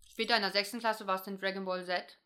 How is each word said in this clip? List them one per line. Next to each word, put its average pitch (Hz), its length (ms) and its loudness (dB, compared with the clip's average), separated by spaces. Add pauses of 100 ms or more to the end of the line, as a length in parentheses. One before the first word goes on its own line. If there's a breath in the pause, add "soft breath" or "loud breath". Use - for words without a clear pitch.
später 226 280 2
in 214 60 2
der 190 100 2
sechsten 202 280 0
Klasse 220 260 0
war's 190 160 2
dann 196 160 -6
Dragon 190 260 -2
Ball 185 200 -2
Z. 180 420 -2